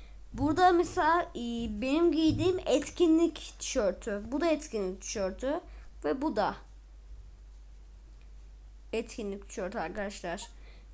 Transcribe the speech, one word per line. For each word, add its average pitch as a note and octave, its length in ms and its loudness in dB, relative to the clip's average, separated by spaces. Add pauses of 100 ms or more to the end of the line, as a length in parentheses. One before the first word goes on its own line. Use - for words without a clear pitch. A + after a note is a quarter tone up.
(320)
Burada D#4 380 6
mesela, F4 500 4
e, - 200 -6 (400)
benim D#4 300 4
giydiğim D#4+ 540 2
etkinlik D#4+ 920 4
tişörtü. G3+ 720 -2
Bu C#4+ 100 -2
da E4+ 60 2
etkinlik G#3+ 540 -2
tişörtü. A3 580 -4 (460)
Ve C#4+ 160 -2
bu D4 140 -2
da G3 200 0 (2500)
etkinlik G#3 560 -6
tişörtü G#3+ 280 -6
arkadaşlar. G3 720 -6 (460)